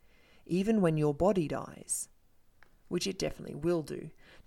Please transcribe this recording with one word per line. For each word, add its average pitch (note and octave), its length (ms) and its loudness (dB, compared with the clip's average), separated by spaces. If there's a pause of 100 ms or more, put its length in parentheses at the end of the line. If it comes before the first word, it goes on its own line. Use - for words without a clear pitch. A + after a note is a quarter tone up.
(440)
even G3 380 2
when D#3+ 160 4
your D3 160 4
body F3+ 340 4
dies, - 640 -8 (760)
which F3+ 180 -2
it F#3+ 120 -4
definitely - 360 -6
will D#3+ 280 0
do, - 280 -10 (360)